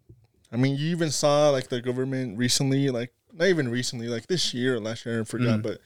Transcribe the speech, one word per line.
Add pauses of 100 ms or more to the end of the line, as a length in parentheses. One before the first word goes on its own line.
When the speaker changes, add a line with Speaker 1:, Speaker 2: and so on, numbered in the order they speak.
(520)
Speaker 1:
I
mean,
you
even
saw,
like,
the
government
recently,
like, (200)
not
even
recently,
like,
this
year
or
last
year,
I
forgot,
Speaker 2:
Mm-hmm.
Speaker 1:
but